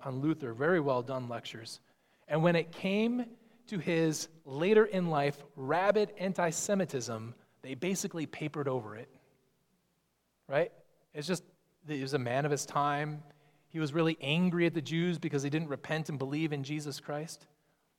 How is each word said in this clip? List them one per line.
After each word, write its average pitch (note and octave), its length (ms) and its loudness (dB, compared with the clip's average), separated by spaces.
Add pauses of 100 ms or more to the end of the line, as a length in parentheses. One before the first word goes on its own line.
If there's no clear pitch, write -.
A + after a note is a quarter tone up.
on C3 180 -4
Luther, C#3+ 340 0
very D#3+ 260 4
well C3 220 2
done B2+ 260 -6
lectures. A#2 520 -10 (460)
And D#3 160 2
when E3+ 140 6
it - 160 -2
came A3+ 540 0 (400)
to G3+ 120 -6
his E3 500 2 (180)
later F#3+ 400 6
in F3+ 240 0
life C#3+ 320 0 (140)
rabid F#3+ 600 2
anti-Semitism, D#3+ 1200 -2 (260)
they C3+ 140 -10
basically F3 500 -4
papered D3 420 -6
over A2+ 300 -2
it, A#2+ 140 -14 (1400)
right? D3+ 240 0 (400)
It's D3+ 140 -8
just, E3+ 180 -2 (420)
he D3 140 -4
was C3+ 140 -4
a C#3+ 40 2
man B2+ 280 0
of D3 40 0
his C#3 140 0
time. D3 580 0 (460)
He E3 100 -8
was D3 140 0
really E3 300 4
angry E3+ 420 4
at E3 80 4
the E3 80 -2
Jews E3 380 0
because C#3+ 240 -2
they C#3+ 80 -2
didn't D#3+ 180 0
repent D#3 400 -4
and D3 100 -4
believe D3 360 -2
in C#3 80 -4
Jesus D3 360 -6
Christ. D3+ 480 -10 (520)